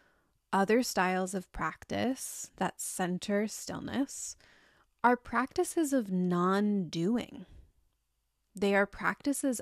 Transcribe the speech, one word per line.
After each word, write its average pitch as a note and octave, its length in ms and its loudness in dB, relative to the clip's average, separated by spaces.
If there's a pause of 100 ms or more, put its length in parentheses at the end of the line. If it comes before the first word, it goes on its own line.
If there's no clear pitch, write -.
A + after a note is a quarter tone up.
(520)
other G3+ 300 4
styles F#3 500 0
of F#3+ 200 -6
practice - 1040 -4
that - 260 -4
center F#3+ 640 -2
stillness, - 920 -6 (680)
are B3 120 6
practices C4+ 760 -2
of A3 200 0
non-doing. F#3 1300 0 (1080)
They G3 200 4
are G3 120 6
practices B3+ 760 -2